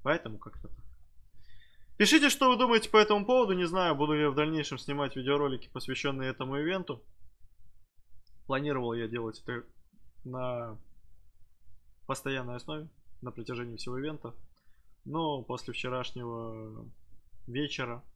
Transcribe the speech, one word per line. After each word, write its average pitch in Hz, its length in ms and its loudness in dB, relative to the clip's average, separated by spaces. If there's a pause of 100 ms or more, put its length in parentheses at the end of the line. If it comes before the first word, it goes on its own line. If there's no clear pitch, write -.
Поэтому 139 340 0
как-то - 300 -10
так. - 180 -8 (1120)
Пишите, 277 320 8
что 262 200 6
вы 247 80 8
думаете 233 320 6
по 220 80 8
этому 208 280 8
поводу. 240 280 6
Не 180 140 2
знаю, 170 280 4
буду 151 180 4
ли 151 80 4
я 147 100 6
в 131 40 -2
дальнейшем 151 440 0
снимать 143 360 -2
видеоролики, 135 560 0
посвящённые 131 600 -2
этому 131 280 -4
ивенту. 165 440 -2 (1400)
Планировал 135 460 0
я 117 140 -2
делать 113 340 -4
это 123 220 -6 (600)
на 123 560 -6 (1300)
постоянной 131 480 -4
основе, 156 340 -8 (320)
на 123 100 -8
протяжении 120 460 -8
всего 123 220 -4
ивента. 139 340 -6 (720)
Но 147 380 -2
после 123 300 -8
вчерашнего 117 1120 -6 (600)
вечера 127 560 -4 (120)